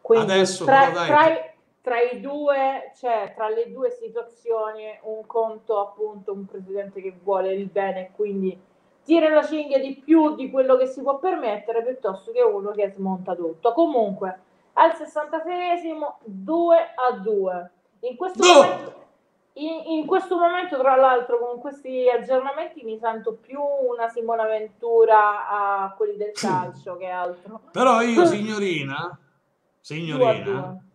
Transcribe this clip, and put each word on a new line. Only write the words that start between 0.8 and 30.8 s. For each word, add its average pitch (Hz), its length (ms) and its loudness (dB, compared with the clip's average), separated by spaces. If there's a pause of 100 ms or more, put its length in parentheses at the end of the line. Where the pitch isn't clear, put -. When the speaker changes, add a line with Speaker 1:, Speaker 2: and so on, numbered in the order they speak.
Speaker 2:
però, - 0 -
dai, 262 160 -2
Speaker 1:
tra 294 180 6
Speaker 2:
ti 320 60 4
Speaker 1:
i, - 180 -6 (320)
tra 233 180 -2
i 240 200 -2
due, 277 760 -2
cioè, 220 380 -4
tra 220 140 -6
le 220 240 -4
due 254 180 -4
situazioni, 226 920 -8 (180)
un 220 240 -10
conto 220 540 -4
appunto 208 520 -8
un 196 140 -10
presidente 196 560 -12
che 185 180 -12
vuole 190 340 -2
il 196 120 -6
bene 185 400 -4
e - 80 -20
quindi 196 440 -4 (460)
tira 311 260 4
la 302 140 4
cinghia 294 340 -2
di 269 180 -4
più 311 380 4
di 262 160 -8
quello 262 260 4
che 254 100 4
si 269 160 -10
può 269 160 0
permettere, 233 680 -2
piuttosto 226 480 -6
che 247 100 2
uno 202 300 2
che 202 180 -2
smonta 190 460 -6
tutto. 170 360 -2
Comunque, 220 680 0 (360)
al 330 200 6
sessantaseiesimo, 320 1300 -6
due 311 520 0 (180)
a 254 180 0
due. 190 580 -4 (300)
In 240 160 -8
questo 370 280 -2
Speaker 2:
No! 359 80 10
Speaker 1:
momento, - 520 4 (500)
in, 311 320 -8
in 320 200 -2
questo 370 300 0
momento, 349 420 0
tra 262 180 4
l'altro, 247 420 4
con 240 220 -6
questi 254 500 -2
aggiornamenti 262 720 -2
mi 220 140 -10
sento 226 360 -4
più 277 260 -14
una 254 480 -2
Simona 226 380 -4
Ventura 214 1000 2
a 202 480 -2
quelli 208 200 -4
del 208 180 -8
Speaker 2:
Sì. - 120 -8
Speaker 1:
calcio 180 500 -6
che 185 100 -12
altro. 180 540 -8 (120)
Speaker 2:
Però 240 300 4
io, 240 240 4
Speaker 1:
<laughs> - 0 -
Speaker 2:
signorina, 180 920 -4 (640)
signorina, 170 640 0
Speaker 1:
Due 135 100 -6
a 135 80 -4
due. - 200 -12 (140)